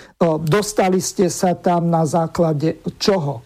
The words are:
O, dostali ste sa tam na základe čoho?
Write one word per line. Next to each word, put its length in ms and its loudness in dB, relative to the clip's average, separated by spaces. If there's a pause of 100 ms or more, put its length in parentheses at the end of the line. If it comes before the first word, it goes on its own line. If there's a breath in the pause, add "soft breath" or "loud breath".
(180 loud breath)
O, 180 2
dostali 600 0
ste 300 -2
sa 260 0
tam 340 0
na 160 2
základe 720 0 (220)
čoho? 480 -2